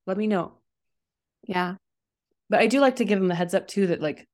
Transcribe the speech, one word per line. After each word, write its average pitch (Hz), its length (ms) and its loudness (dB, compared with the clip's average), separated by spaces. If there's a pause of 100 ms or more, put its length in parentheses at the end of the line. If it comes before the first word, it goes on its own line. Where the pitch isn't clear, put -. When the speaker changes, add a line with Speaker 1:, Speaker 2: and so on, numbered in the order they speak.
Speaker 1:
Let 190 120 -4
me 214 100 -2
know. 190 320 -4 (840)
Speaker 2:
Yeah. 180 320 -4 (720)
Speaker 1:
But 180 120 4
I 220 60 4
do 254 120 2
like 254 180 4
to 233 80 0
give 196 140 0
them 185 80 2
the 175 80 0
heads 175 180 -4
up - 140 -2
too 196 200 0
that, 156 140 -2
like, 151 320 -6